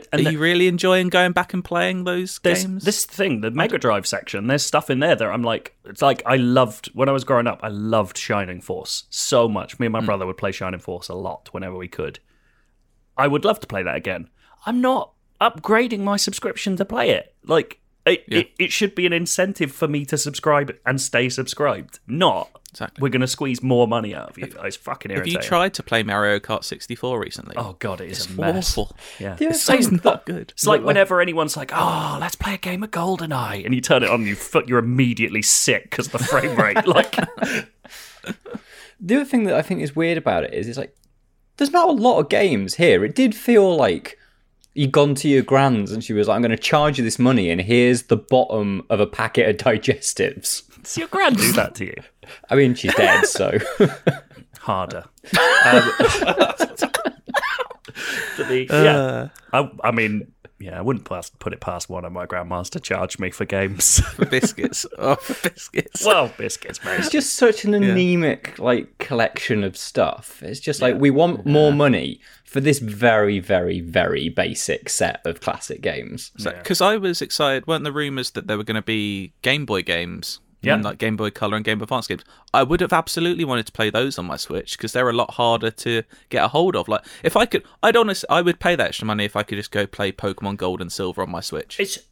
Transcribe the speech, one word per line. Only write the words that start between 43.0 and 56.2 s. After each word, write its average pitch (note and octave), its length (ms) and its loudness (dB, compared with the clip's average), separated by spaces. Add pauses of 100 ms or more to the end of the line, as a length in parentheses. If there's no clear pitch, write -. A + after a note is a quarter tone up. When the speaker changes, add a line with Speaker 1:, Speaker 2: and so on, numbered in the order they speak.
Speaker 3:
It G#2+ 120 -2
did B3+ 200 4
feel G3 400 4
like G2+ 420 0 (560)
you'd C#3+ 200 0
gone C#3+ 220 6
to C#3 120 -2
your C3+ 160 6
gran's B2+ 480 4
and A2 120 -6
she A#2 100 -6
was G#2 160 4
like, G#2 80 4
"I'm A#2 40 2
gonna A#2 160 2
charge D3+ 400 2
you C3 60 0
this A2+ 160 0
money, B2 300 4
and E2+ 100 0
here's A#2+ 440 4
the - 120 2
bottom G#2+ 720 0
of G#2 120 2
a G2+ 60 2
packet A2 420 0
of G2+ 80 0
digestives." - 1080 -2 (200)
Speaker 1:
Does - 140 -10
your E4 120 -6
gran F4 240 2
do G#3 200 2
that A2 220 0
to G#2 100 -8
you? - 100 -10 (540)
Speaker 3:
I A#2 60 2
mean, C3+ 200 6
she's - 200 -2
dead, G2+ 300 6
so. - 340 0 (500)
<laughs> - 520 -6
Speaker 1:
Harder. F#2 420 -4 (640)
Um, B2+ 260 6
<laughs> - 800 0 (1700)